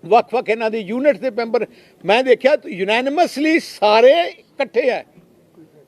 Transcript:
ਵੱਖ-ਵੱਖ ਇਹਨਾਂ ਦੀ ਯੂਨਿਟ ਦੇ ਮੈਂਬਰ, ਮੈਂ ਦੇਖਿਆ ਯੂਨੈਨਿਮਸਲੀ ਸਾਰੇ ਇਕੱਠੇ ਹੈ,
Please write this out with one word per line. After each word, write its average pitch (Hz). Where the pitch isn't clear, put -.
ਵੱਖ-ਵੱਖ 220
ਇਹਨਾਂ 220
ਦੀ 226
ਯੂਨਿਟ 226
ਦੇ 262
ਮੈਂਬਰ, 226
ਮੈਂ 220
ਦੇਖਿਆ 262
ਯੂਨੈਨਿਮਸਲੀ 269
ਸਾਰੇ 240
ਇਕੱਠੇ 269
ਹੈ, 180